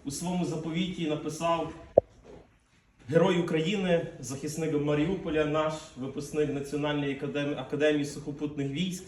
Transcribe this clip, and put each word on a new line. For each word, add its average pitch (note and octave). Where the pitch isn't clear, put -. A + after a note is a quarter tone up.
у C#3
своєму F3
заповіті D#3+
написав D#3+
герой F3
України, E3+
захисник D3
Маріуполя, D3+
наш D#3
випускник C#3
Національної C#3+
академ-, C#3+
академії D3
сухопутних C#3+
військ. F3